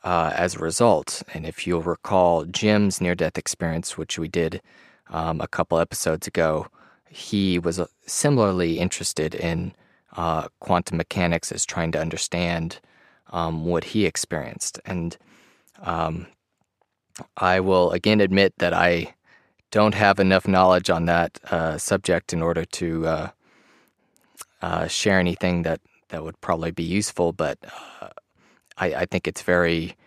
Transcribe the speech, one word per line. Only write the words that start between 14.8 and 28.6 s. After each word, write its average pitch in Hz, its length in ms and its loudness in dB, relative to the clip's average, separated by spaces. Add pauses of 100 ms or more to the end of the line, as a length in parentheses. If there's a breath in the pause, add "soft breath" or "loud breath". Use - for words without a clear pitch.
And, 87 320 -6 (640 soft breath)
um, 85 460 -4 (1120)
I 92 220 4
will 92 320 4
again 107 300 2
admit 95 360 4
that 87 160 0
I 87 400 2 (580 soft breath)
don't 107 220 4
have 101 260 6
enough 95 280 4
knowledge 92 420 6
on 85 160 0
that, 85 340 2 (120)
uh, 80 260 0
subject 90 560 -2
in 85 80 -2
order 82 240 0
to, 82 420 -4
uh, 78 220 -2 (1300 soft breath)
uh, 85 260 -2
share 95 320 2
anything 87 440 0
that, 80 160 -2 (300)
that 80 140 -10
would 80 180 -12
probably 82 300 -2
be 82 120 -6
useful, 87 480 0
but, 76 260 -4 (440 loud breath)
uh, - 80 -14 (680 soft breath)